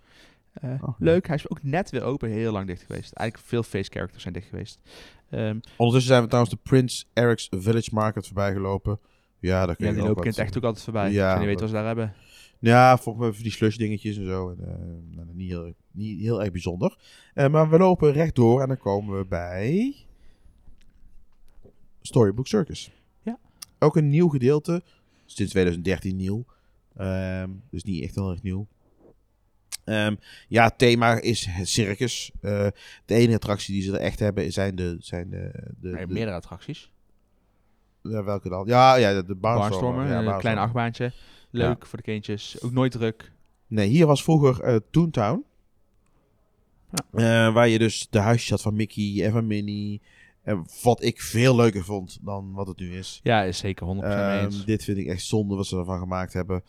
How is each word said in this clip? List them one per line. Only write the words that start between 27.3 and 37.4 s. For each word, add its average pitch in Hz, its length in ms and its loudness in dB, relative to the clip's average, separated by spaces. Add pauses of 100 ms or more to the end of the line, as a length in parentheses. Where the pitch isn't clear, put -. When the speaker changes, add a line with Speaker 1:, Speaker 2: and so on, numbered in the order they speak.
Speaker 2:
dus - 140 -10
niet 87 180 -6
echt 73 120 -10
heel 98 160 -4
erg 90 120 -8
nieuw. 98 240 -6 (1200)
Ehm, 107 300 -2 (340)
ja, 113 160 6
het 117 140 2
thema 117 420 4
is 107 300 -2
het 90 180 -6
circus. 110 600 -2 (100)
Eh, 101 260 -2 (380)
de - 100 0
enige 117 200 6
attractie 101 400 -2
die 98 80 -2
ze 95 100 -4
er 98 80 -2
echt - 180 -2
hebben 101 340 -2
zijn 98 220 -2
de, 90 260 -4
zijn 87 300 -10
de, 92 200 -10 (300)
de, 90 100 -12
Speaker 1:
Nee, 87 160 -10
Speaker 2:
de 90 60 -10
Speaker 1:
meerdere 104 240 -6
attracties. - 560 -16 (1120)